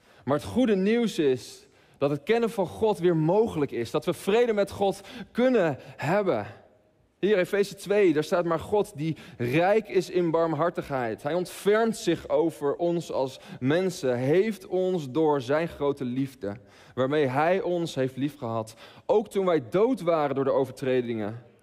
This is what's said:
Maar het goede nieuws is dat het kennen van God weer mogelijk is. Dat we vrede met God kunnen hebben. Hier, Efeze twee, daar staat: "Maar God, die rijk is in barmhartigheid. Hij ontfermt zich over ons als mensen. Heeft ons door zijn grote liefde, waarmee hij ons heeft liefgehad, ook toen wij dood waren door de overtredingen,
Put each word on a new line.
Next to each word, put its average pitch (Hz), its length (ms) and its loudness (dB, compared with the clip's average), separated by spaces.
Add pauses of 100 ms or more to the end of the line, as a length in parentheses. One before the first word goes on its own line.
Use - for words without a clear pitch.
(240)
Maar 139 140 0
het 143 100 -6
goede 214 280 2
nieuws 208 440 0
is 131 480 -2 (300)
dat 139 120 0
het 143 140 -2
kennen 233 260 2
van 185 180 -2
God 214 320 0
weer 170 180 2
mogelijk 170 540 2
is. 117 200 -4
Dat 151 140 -2
we 175 80 0
vrede 226 400 2
met 202 180 0
God 196 300 -2 (300)
kunnen 220 460 2 (200)
hebben. 156 480 0 (760)
Hier, 202 180 2
Efeze 196 380 0
twee, 196 380 4
daar 151 100 2
staat: 175 220 0
"Maar 165 140 0
God, 202 360 -2
die 151 220 -4 (200)
rijk 175 500 2
is 175 220 0
in 175 220 0
barmhartigheid. 151 920 -2
Hij 147 100 -4
ontfermt 208 640 0
zich - 320 -2
over 147 460 0
ons 170 360 -2
als 131 280 -4 (200)
mensen. 143 580 0
Heeft 175 500 2
ons 180 440 -2
door 147 300 2
zijn 147 260 0
grote 143 360 -4
liefde, 123 540 -4 (380)
waarmee 139 300 2
hij 151 360 0
ons 170 340 -4
heeft 131 200 -2
liefgehad, 117 600 -6 (300)
ook 196 240 2
toen 190 160 -2
wij 156 240 2
dood 220 320 2
waren 156 340 0
door 135 80 0
de 131 80 2
overtredingen, 120 920 -2 (180)